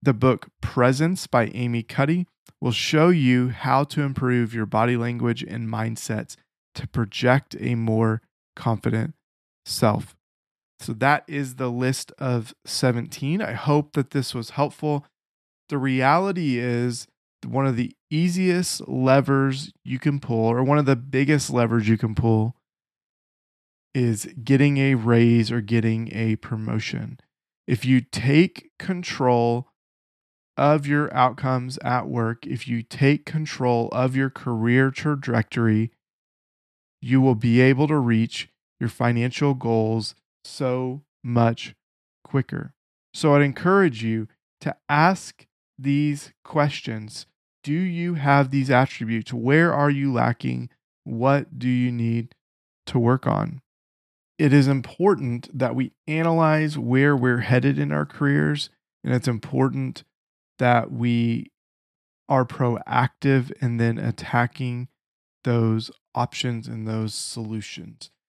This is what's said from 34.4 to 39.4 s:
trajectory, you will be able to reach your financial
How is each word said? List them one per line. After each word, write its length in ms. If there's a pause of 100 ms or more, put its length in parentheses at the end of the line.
trajectory, 1000 (1120)
you 180
will 160
be 240
able 280
to 100
reach 520 (300)
your 100
financial 640